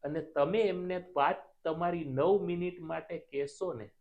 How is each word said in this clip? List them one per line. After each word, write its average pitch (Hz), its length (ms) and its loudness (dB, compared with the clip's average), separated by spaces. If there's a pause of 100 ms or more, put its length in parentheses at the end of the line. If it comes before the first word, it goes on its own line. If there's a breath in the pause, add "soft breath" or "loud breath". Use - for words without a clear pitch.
અને 151 180 -4
તમે 156 400 2
એમને 180 440 0 (100)
વાત 151 480 0
તમારી 170 400 0
નવ 151 380 4
મિનિટ 175 380 -4
માટે 160 380 -8
કહેશો 143 560 -6
ને 110 160 -10 (120)